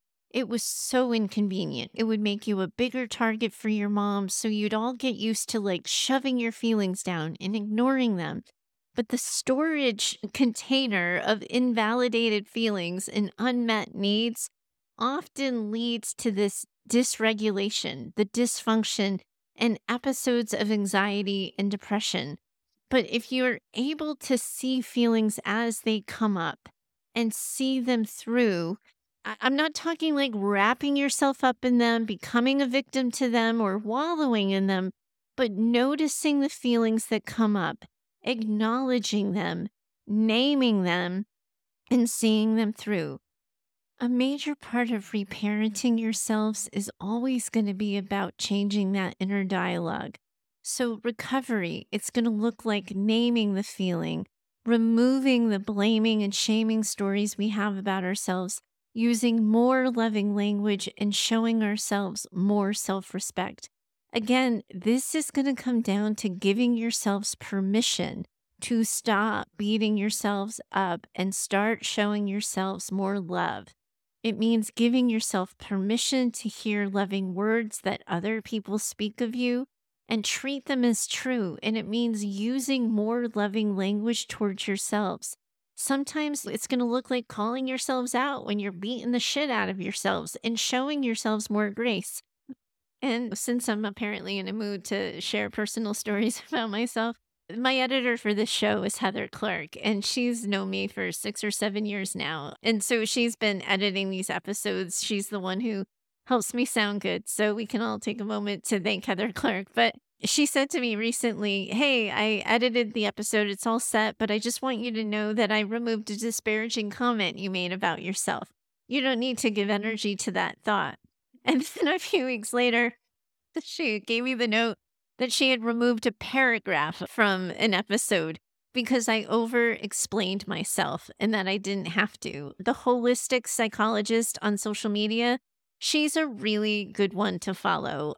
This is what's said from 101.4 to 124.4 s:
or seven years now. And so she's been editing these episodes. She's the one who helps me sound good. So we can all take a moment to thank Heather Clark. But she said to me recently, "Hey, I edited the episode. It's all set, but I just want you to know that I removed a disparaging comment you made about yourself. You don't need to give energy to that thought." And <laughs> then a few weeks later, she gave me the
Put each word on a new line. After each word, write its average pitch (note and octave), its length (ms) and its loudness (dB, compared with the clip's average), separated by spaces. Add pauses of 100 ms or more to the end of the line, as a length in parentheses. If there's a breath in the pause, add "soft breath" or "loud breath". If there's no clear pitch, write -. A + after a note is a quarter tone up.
or G#3 60 -2
seven G3+ 360 -2
years G3+ 300 -6
now. D3+ 460 -8
And A3 220 2
so A3+ 220 2
she's A#3 300 0
been G3+ 280 0
editing G3 480 0
these F#3+ 180 -4
episodes. F#3+ 720 -4
She's G3+ 260 -2
the G#3 100 -6
one F#3 220 -2
who G#3 240 -2 (420)
helps A#3+ 260 2
me B3 100 0
sound G#3 380 0
good. F#3 260 -2
So G#3+ 280 2
we A3+ 100 -4
can G#3 160 -2
all A3 160 -2
take G#3+ 240 -6
a G3 40 -4
moment G#3 400 -4
to G#3 140 0
thank G3+ 260 -2
Heather G#3 260 -2
Clark. G3 420 -2
But A#3 220 2 (280)
she D4 220 2
said C#4 240 2
to E4+ 100 -2
me A#3+ 160 0
recently, G#3 720 -2
"Hey, A#3+ 440 2
I G#3+ 340 0
edited A3+ 480 2
the G#3 140 0
episode. G#3 400 0
It's G3+ 180 -6
all A3+ 140 2
set, G#3+ 400 0
but G#3+ 100 0
I G#3 80 0
just A3+ 240 -4
want C4 160 -2
you A#3+ 140 -6
to A3 120 -4
know G#3+ 300 -2
that G#3 180 2
I G#3+ 100 4
removed A3+ 500 -2
a G3+ 60 -6
disparaging A3 760 -2
comment A3 480 0
you F#3+ 100 -4
made F3+ 220 -2
about F#3 320 -2
yourself. - 460 -4 (380)
You C#4 140 -2
don't B3+ 180 0
need B3 200 -2
to A#3 100 2
give G#3 220 0
energy G#3 460 -2
to - 140 -4
that F3+ 300 -2
thought." F#3+ 380 -2 (440)
And C4 180 2
<laughs> - 200 -8
then E4+ 60 2
a F4+ 100 2
few E4 280 0
weeks A#3+ 280 -4
later, A#3+ 420 2 (680)
she A3 360 -2
gave A#3 240 -2
me B3+ 120 0
the A#3+ 120 0